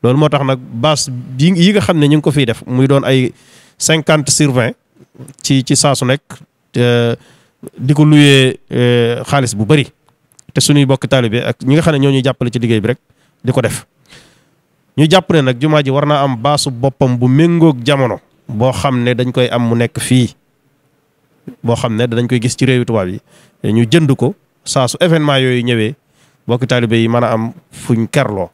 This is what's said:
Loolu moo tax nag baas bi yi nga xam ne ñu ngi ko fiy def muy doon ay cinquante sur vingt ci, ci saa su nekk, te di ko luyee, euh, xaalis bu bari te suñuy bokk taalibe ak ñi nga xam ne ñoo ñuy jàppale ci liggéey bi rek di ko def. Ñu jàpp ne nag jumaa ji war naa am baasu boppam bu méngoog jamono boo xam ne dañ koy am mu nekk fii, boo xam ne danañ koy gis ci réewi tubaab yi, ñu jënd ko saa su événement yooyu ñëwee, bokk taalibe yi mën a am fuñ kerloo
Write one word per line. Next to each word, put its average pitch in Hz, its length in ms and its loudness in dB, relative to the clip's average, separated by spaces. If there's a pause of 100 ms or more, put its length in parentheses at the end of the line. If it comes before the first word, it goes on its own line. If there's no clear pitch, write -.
Loolu 123 140 2
moo 151 120 2
tax 143 140 0
nag 135 160 -2
baas 135 500 -4
bi 131 460 -2
yi 175 160 4
nga 208 100 2
xam 180 180 0
ne 147 80 4
ñu 147 100 4
ngi 147 60 0
ko 160 80 0
fiy 139 140 0
def 113 200 -6
muy 127 220 0
doon 139 180 2
ay 131 260 0 (460)
cinquante 151 540 0
sur 147 200 2
vingt 123 240 0 (680)
ci, 135 220 0
ci 139 120 0
saa 139 200 2
su 131 100 -4
nekk, 127 180 -2 (480)
te 120 440 0 (640)
di 135 160 -2
ko 147 100 2
luyee, 143 560 4 (120)
euh, 120 520 0
xaalis 131 320 -2
bu 104 100 -2
bari 139 220 2 (640)
te - 60 0
suñuy 143 260 2
bokk 131 220 0
taalibe 120 380 0
ak - 180 -6
ñi 139 120 2
nga 160 60 2
xam 160 120 2
ne 139 60 0
ñoo 139 120 -2
ñuy 135 120 -2
jàppale 123 280 -2
ci 120 80 -4
liggéey 113 220 0
bi 104 60 -4
rek 120 100 -2 (460)
di 127 100 -2
ko 135 80 0
def. - 240 -4 (1120)
Ñu 143 120 4
jàpp 180 240 2
ne 156 80 4
nag 127 200 0
jumaa 151 220 2
ji 135 80 -2
war 143 160 0
naa 147 160 0
am 135 120 -2
baasu 139 360 -2
boppam 127 460 -2
bu 120 100 0
méngoog 160 580 2
jamono 127 340 0 (280)
boo 120 260 -2
xam 127 300 -2
ne 123 100 0
dañ 123 180 -2
koy 123 200 0
am 120 180 -2
mu 117 60 0
nekk 117 240 -2
fii, 127 340 0 (1300)
boo 117 120 0
xam 113 200 -4
ne 120 120 -2
danañ 120 200 -2
koy 123 140 0
gis 123 160 -4
ci 131 80 0
réewi 123 200 0
tubaab 110 240 -2
yi, 104 100 -10 (440)
ñu 110 220 2
jënd 147 300 2
ko 143 180 -2 (300)
saa 131 240 -2
su - 120 -6
événement 156 400 2
yooyu 127 240 0
ñëwee, 117 320 -2 (520)
bokk 123 200 -2
taalibe 117 300 0
yi 113 100 2
mën 120 160 0
a 117 100 -2
am 113 200 -4 (180)
fuñ 113 400 -4
kerloo 107 420 -4